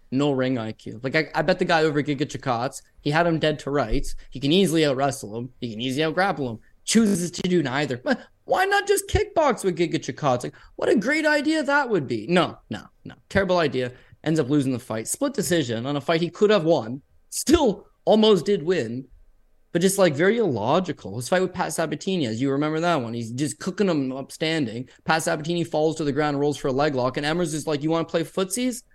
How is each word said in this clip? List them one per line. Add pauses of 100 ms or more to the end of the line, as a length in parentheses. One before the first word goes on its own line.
(100)
no
ring
I
Q.
Like,
I,
I
bet
the
guy
over
Giga
Chikadze, (180)
he
had
him
dead
to
rights. (160)
He
can
easily
out-wrestle
him. (100)
He
can
easily
out-grapple
him. (260)
Chooses
to
do
neither.
But (240)
why
not
just
kickbox
with
Giga
Chikadze?
Like, (220)
what
a
great
idea
that
would
be.
No, (120)
no, (220)
no. (140)
Terrible
idea. (300)
Ends
up
losing
the
fight.
Split
decision
on
a
fight
he
could
have
won. (280)
Still (160)
almost
did
win. (680)
But
just,
like,
very
illogical.
His
fight
with
Pat
Sabatini,
as
you
remember
that
one,
he's
just
cooking
him
up
standing. (160)
Pat
Sabatini
falls
to
the
ground,
rolls
for
a
leg
lock,
and
Emmers
is
like,
"You
wanna
play
footsies? (100)